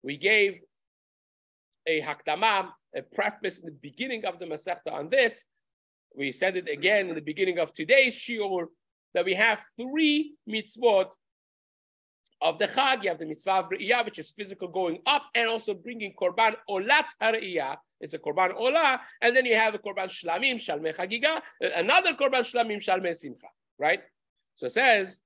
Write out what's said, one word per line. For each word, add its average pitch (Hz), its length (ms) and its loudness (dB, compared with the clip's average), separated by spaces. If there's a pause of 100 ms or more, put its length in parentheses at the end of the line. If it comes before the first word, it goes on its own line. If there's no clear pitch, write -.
We 139 140 -8
gave 202 440 2 (1200)
a 160 160 0
hakdama, 180 680 0 (260)
a 139 60 -6
preface 202 580 -6
in 165 60 -20
the 151 160 -14
beginning 220 440 -8
of 175 140 -6
the 170 60 -10
Masechta 165 460 -8
on 147 180 -8
this. 240 360 2 (720)
We 139 160 -4
said 185 260 0
it 180 120 -6
again 185 400 2
in 165 60 -6
the 160 60 -8
beginning 170 380 -2
of 160 140 -2
today's 247 420 4
shiur, 196 520 -4 (460)
that 175 120 0
we 190 80 0
have 214 300 2 (160)
three 294 540 0 (160)
mitzvot 214 600 2 (1300)
of - 180 0
the 208 80 2
Chag. 262 360 2
You 196 60 0
have 165 100 -4
the 165 60 -8
mitzvah 156 260 -6
of 185 180 0
Re'iyah, 190 360 0
which 208 140 -10
is 156 120 -14
physical 190 360 -12
going 170 380 -4
up, 285 180 2 (100)
and 233 160 2
also 220 240 -4
bringing 208 460 -10
Korban 214 360 2 (140)
Olat 226 360 2 (160)
HaRe'iyah. 180 560 -2 (220)
It's 151 140 -12
a 156 60 -10
Korban 180 360 0
Olah. 262 440 2 (220)
And 240 140 4
then 254 100 4
you 233 100 4
have 220 180 4
a 208 60 -8
Korban 196 280 -6
Shlamim, 190 480 -2
Shalmei 160 400 -4
Chagiga, 233 460 -2 (220)
uh, 160 120 0
another 311 380 4
Korban 269 280 2
Shlamim, 233 360 -2
Shalmei 185 380 -2
Simcha, 139 320 -16 (320)
right? 147 220 0 (540)
So 127 120 -8
it 120 40 -4
says 214 540 2